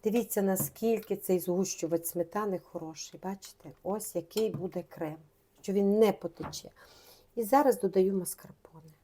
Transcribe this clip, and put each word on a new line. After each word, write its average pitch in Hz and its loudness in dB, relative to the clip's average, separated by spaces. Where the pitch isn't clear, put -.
Дивіться, 220 0
наскільки 202 0
цей 185 0
згущувач 170 -2
сметани 185 -4
хороший. 160 -14
Бачите, 190 -12
ось 208 -6
який 208 -2
буде 175 -6
крем, 160 -10
що 202 -6
він 202 4
не 220 8
потече. - -10
І 233 -2
зараз 262 6
додаю 190 2
маскарпоне. 160 -8